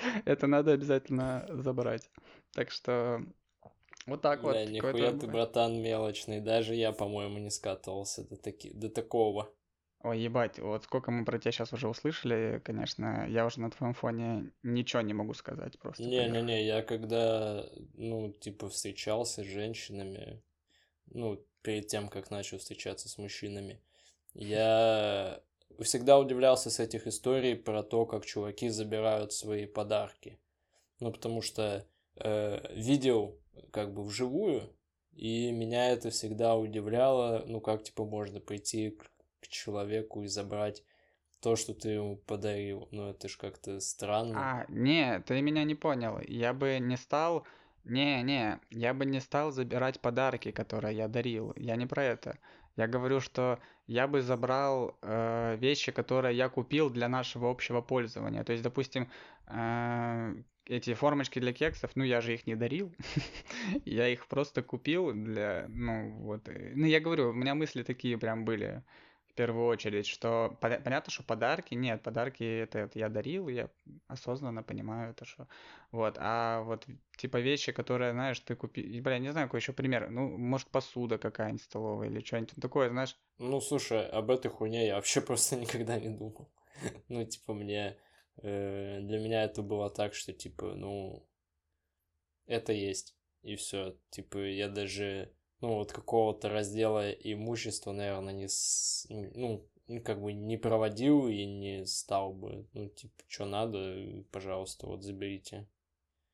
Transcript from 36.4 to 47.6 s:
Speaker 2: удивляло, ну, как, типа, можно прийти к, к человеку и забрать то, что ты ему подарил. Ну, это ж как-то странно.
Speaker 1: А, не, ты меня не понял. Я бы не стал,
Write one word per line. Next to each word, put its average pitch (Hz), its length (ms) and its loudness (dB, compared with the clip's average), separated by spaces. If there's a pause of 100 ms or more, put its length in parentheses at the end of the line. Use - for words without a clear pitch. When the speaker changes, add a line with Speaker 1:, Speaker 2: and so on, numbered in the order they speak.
Speaker 2:
удивляло, 113 920 4
ну, 113 120 -4
как, 107 240 0
типа, - 220 -4
можно 104 340 -4
прийти 107 520 -4
к, - 200 -20 (300)
к - 60 -18
человеку 104 760 -4
и 101 40 -6
забрать 104 560 -4 (580)
то, 117 140 4
что - 180 -2
ты - 160 -4
ему 104 280 -2
подарил. 101 760 -4
Ну, 101 180 -6
это 98 180 -10
ж - 100 -10
как-то 98 420 -8
странно. 107 560 0 (260)
Speaker 1:
А, - 80 -6
не, 127 520 4
ты 131 200 0
меня 151 220 2
не 151 120 2
понял. 123 520 0
Я 117 260 0
бы 135 260 2
не 123 180 2
стал, 156 480 0 (380)